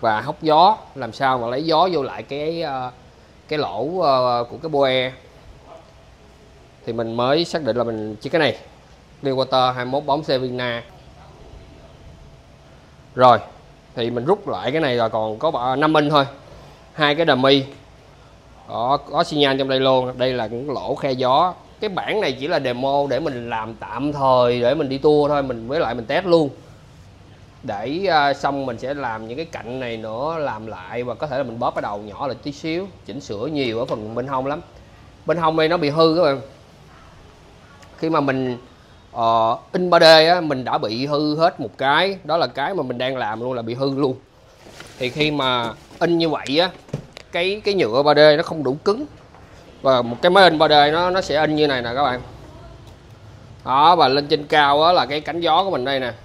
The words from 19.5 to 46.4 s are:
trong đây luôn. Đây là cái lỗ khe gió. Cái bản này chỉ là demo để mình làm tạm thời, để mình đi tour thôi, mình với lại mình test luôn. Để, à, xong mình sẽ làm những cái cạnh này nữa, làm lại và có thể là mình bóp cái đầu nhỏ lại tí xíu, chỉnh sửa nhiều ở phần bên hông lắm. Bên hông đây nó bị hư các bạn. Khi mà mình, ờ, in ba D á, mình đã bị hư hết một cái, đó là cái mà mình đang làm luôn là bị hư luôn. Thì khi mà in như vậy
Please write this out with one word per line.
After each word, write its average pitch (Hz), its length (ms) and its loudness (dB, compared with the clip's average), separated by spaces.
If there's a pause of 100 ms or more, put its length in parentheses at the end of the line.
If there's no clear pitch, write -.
trong 135 100 -2
đây 135 120 0
luôn. 127 380 0
Đây 127 140 0
là 120 160 -4
cái 120 180 -8
lỗ 120 280 -4
khe 135 180 -4
gió. 135 420 2 (260)
Cái 214 80 -4
bản 170 320 -4
này 143 200 -2
chỉ 143 80 -6
là 165 120 0
demo 135 500 -2
để 123 100 -2
mình 120 300 -6
làm 110 240 -8
tạm 117 380 -6
thời, 127 480 2
để 120 140 2
mình 151 140 -2
đi 135 100 -4
tour 147 320 4
thôi, 143 120 0
mình 117 260 -8
với 147 120 -2
lại 120 140 -2
mình 117 120 -8
test 156 200 -2
luôn. 165 240 4 (1120)
Để, 123 460 -6
à, 143 260 4
xong 139 320 -4
mình 117 120 -6
sẽ 127 160 -6
làm 113 340 -8
những 120 80 -10
cái 160 100 -8
cạnh 131 340 -10
này 117 160 -6
nữa, 113 420 -6
làm 113 280 -6
lại 104 360 -10
và 123 120 -6
có 131 120 -8
thể 135 120 -6
là 143 40 -4
mình 120 160 -8
bóp 123 120 -2
cái 160 120 -8
đầu 104 160 -6
nhỏ 104 280 -10
lại 123 160 -6
tí 147 100 -10
xíu, 165 340 -6 (200)
chỉnh 117 140 -12
sửa 110 260 -8
nhiều 135 320 -4
ở 123 60 -2
phần 113 300 -8
bên 127 120 -6
hông 135 200 -4
lắm. 147 140 -6 (640)
Bên 160 100 0
hông 160 200 0
đây 156 120 2
nó 170 80 2
bị 151 140 0
hư 160 260 4
các 180 60 4
bạn. 139 180 2 (1600)
Khi 160 140 -4
mà 160 100 2
mình, 131 380 -2 (540)
ờ, 113 460 2 (140)
in 180 180 -2
ba 170 80 4
D 170 40 6
á, 160 380 8
mình 143 240 -2
đã 113 140 -2
bị 113 280 -4
hư 151 300 0
hết 165 240 0
một 113 180 -6
cái, 165 460 0
đó 151 120 -2
là 160 100 2
cái 139 280 -6
mà 170 80 -4
mình 123 160 -6
đang 131 180 -4
làm 110 240 -6
luôn 127 120 -6
là 120 100 -6
bị 113 120 -6
hư 135 200 -2
luôn. 135 200 0 (840)
Thì 127 120 -4
khi 151 200 0
mà 127 420 -2 (260)
in 170 200 2
như 165 100 0
vậy 131 320 -2